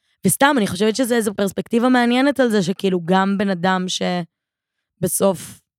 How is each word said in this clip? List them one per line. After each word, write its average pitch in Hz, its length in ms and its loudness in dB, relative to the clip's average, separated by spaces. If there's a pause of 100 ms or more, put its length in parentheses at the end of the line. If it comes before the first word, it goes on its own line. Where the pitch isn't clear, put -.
(260)
וסתם, 277 320 2
אני 208 80 0
חושבת 202 300 -2
שזה 240 200 0
איזו 214 180 -2
פרספקטיבה 208 540 -2
מעניינת 254 520 2
על 247 100 4
זה, 208 120 2
שכאילו 185 420 -2
גם 190 340 2
בן 202 120 -2
אדם 185 380 0
שבסוף, - 1700 -6 (180)